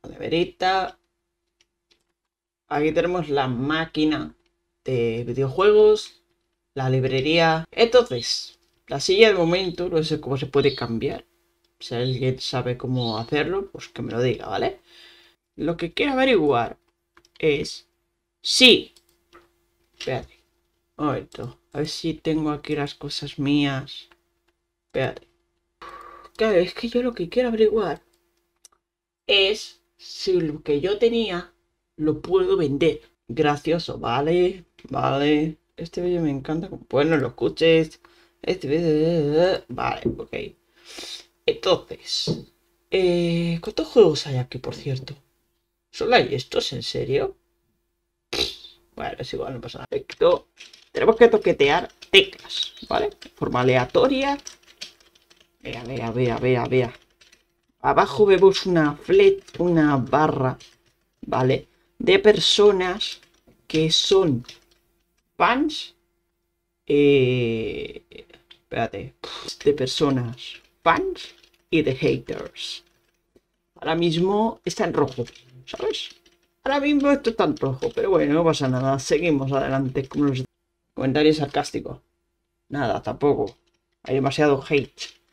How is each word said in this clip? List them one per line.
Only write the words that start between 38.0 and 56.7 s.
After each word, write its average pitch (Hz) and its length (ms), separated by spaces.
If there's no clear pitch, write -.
Este 180 280
vídeo, 160 960
vale, - 360
ok. - 160
Entonces, - 1000
eh, 170 720
¿cuántos - 280
juegos 170 360
hay 135 120
aquí, 127 220
por - 160
cierto? 131 400
¿Solo - 240
hay 143 180
estos, - 380
en - 120
serio? - 520
Bueno, - 240
es - 140
igual, - 220
no 117 40
pasa 123 200
nada. - 80
Perfecto. - 600
Tenemos 226 240
que 233 100
toquetear 175 640
teclas, - 680
¿vale? - 220
De - 180
forma - 320
aleatoria. 135 800
Vea, 117 220
vea, 117 280
vea, 120 260
vea, 127 300
vea. 123 260